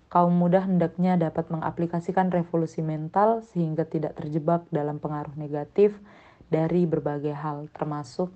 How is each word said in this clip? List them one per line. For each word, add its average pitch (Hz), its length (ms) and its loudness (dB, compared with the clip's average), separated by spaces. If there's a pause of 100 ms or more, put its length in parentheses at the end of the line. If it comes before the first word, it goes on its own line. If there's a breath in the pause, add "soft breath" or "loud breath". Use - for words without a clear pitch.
(140 loud breath)
kaum 175 240 4
muda 175 240 4
hendaknya 180 560 2
dapat 165 320 -2
mengaplikasikan 170 800 -2
revolusi 170 560 -2
mental 190 560 2
sehingga 160 480 -2
tidak 156 320 -4
terjebak 160 480 -2
dalam 147 320 -2
pengaruh 147 320 -6
negatif 151 640 0 (560 loud breath)
dari 170 320 2
berbagai 147 480 -2
hal, 147 400 -8
termasuk 151 640 -6